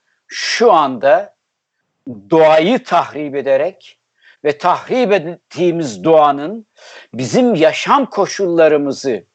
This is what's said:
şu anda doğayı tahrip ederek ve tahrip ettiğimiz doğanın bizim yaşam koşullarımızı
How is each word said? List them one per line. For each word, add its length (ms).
şu 440
anda 640
doğayı 540
tahrip 500
ederek 640
ve 140
tahrip 540
ettiğimiz 920
doğanın 640
bizim 400
yaşam 560
koşullarımızı 1160